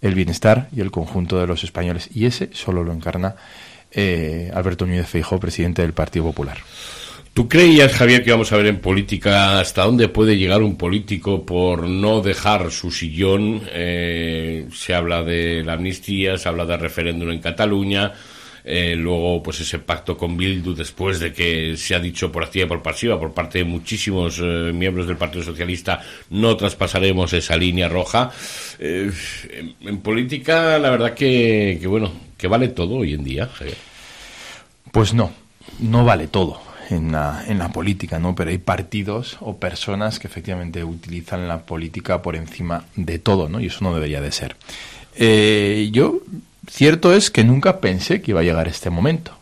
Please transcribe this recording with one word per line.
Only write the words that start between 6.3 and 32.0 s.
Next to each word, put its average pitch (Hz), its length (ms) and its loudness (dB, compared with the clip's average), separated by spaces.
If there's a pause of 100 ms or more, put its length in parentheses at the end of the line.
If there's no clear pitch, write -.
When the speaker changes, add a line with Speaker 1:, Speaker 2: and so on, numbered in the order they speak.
Speaker 2:
¿Tú 113 140 2
creías, 156 440 10
Javier, 120 320 6
que 117 60 4
íbamos 113 220 4
a 107 40 6
ver 104 100 6
en 101 140 2
política 98 800 2
hasta 92 240 0
dónde 117 240 6
puede 110 280 4
llegar 95 240 4
un 104 160 2
político 98 680 -2
por 90 420 0
no 101 320 2
dejar 95 520 0
su - 180 -6
sillón? 98 720 0 (100)
Eh, 85 1000 -4
se - 180 -6
habla 85 300 0
de 85 400 -2
la 80 120 -4
amnistía, 95 600 -4
se 92 120 -4
habla 85 180 -4
de 85 100 -2
referéndum 82 540 -4
en 85 80 -6
Cataluña, 98 720 -2 (520)
eh, 85 320 -2
luego 85 440 0
pues 80 200 -8
ese 85 180 -6
pacto 85 400 -6
con 87 180 -4
Bildu 90 380 -2
después 87 460 -4
de 82 120 -4
que 80 440 -2
se - 180 -4
ha 87 60 0
dicho 87 320 -4
por 82 100 -4
activa 92 220 -2
y 85 40 -4
por 82 140 -4
pasiva 90 380 -2
por 80 120 -6
parte 87 260 -4
de 90 60 0
muchísimos, 87 800 -4
eh, 85 320 -2
miembros 90 320 -2
del 87 100 -4
Partido 85 280 -6
Socialista, 87 580 -6 (280)
"No 110 260 2
traspasaremos 92 760 0
esa 82 220 0
línea 90 320 2
roja". 101 440 0 (480)
Eh, 92 320 -2 (400)
en, 82 360 -14
en 101 100 -6
política, 147 840 0
la 139 100 4
verdad 117 240 2
que, 113 680 2
que, 90 60 -6
bueno, 101 240 0 (260)